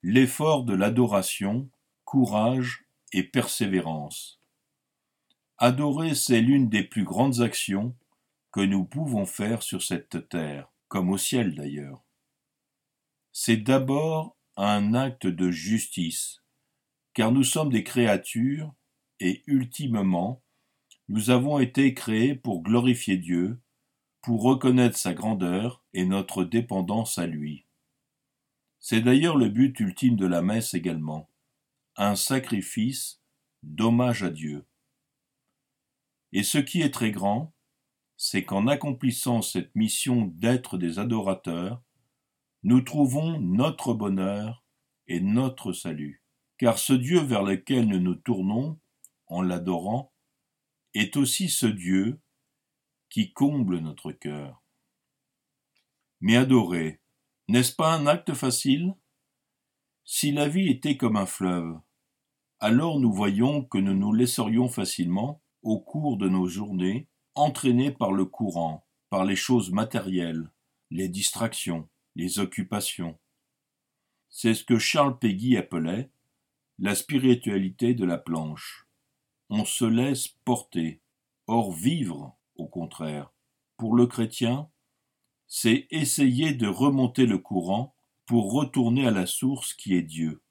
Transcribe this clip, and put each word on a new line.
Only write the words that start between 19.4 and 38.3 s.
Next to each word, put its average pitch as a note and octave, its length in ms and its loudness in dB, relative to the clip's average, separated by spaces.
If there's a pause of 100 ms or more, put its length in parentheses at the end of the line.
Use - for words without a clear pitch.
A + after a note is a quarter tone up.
ultimement, A#2 920 0 (680)
nous G#2+ 220 -2
avons C3+ 280 4
été C3 360 2
créés A#2 420 0
pour G2 260 -6
glorifier A#2+ 540 2
Dieu, F2+ 440 -2 (600)
pour A2+ 220 -2
reconnaître B2+ 540 4
sa F2+ 180 -4
grandeur G2 680 -4 (120)
et F#2 100 0
notre F#2+ 400 0
dépendance G#2 720 -2
à F2 80 -2
lui. D2+ 380 -8 (1200)
C'est A2+ 120 4
d'ailleurs C#3+ 360 6
le A#2 120 6
but B2+ 320 2
ultime A2+ 340 2
de F#2+ 120 2
la F2 160 2
messe A2 300 0
également, D#2+ 560 -6 (680)
un G2+ 180 2
sacrifice A#2+ 1080 -4 (440)
d'hommage A2+ 580 2
à F2 80 -2
Dieu. D2+ 340 -10 (1700)
Et G2 140 0
ce - 140 0
qui D#3+ 240 0
est C#3+ 120 0
très A2 160 0
grand, G2+ 420 -2 (640)
c'est - 280 -4